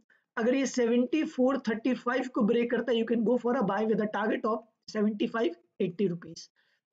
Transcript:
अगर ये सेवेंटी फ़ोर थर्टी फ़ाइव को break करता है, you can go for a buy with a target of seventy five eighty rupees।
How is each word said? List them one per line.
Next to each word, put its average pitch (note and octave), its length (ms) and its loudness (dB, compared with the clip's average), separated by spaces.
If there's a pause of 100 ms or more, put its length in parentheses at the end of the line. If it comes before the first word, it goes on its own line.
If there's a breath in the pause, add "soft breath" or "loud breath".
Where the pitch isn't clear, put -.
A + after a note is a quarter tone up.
(360 soft breath)
अगर A#3+ 180 2
ये C4+ 120 2
सेवेंटी B3 580 2
फ़ोर C4 340 2 (100)
थर्टी A#3 260 0
फ़ाइव B3+ 400 -4
को C4+ 120 0
break A#3 240 2
करता A#3+ 220 0
है, A3+ 60 2
you A3+ 140 0
can A3 160 2
go B3 160 4
for A#3+ 160 0
a F#3+ 80 0
buy G3+ 240 0
with G#3 140 2
a - 100 -6
target G#3+ 360 -2
of A#3+ 120 -4 (260)
seventy G#3+ 380 0
five A#3 260 -2 (300)
eighty F3+ 240 0
rupees। E3+ 340 -10 (500)